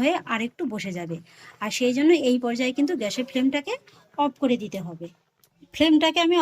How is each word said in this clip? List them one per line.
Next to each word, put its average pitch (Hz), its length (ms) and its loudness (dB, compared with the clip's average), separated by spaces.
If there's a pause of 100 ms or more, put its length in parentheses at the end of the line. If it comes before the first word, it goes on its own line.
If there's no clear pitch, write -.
হয়ে 294 140 2 (200)
আরেকটু 233 280 -6 (100)
বসে 196 260 -8
যাবে। 170 180 -8 (440)
আর 214 180 -6
সেই 247 180 2
জন্য 302 140 6 (200)
এই 247 140 4
পর্যায়ে 247 340 -2
কিন্তু 285 220 0
গ্যাসের 294 300 -4
ফ্লেমটাকে 285 440 -2 (440)
অফ 285 140 0 (100)
করে 247 200 2
দিতে 202 240 -10
হবে। 170 200 -12 (680)
ফ্লেমটাকে 311 520 4
আমি 349 140 4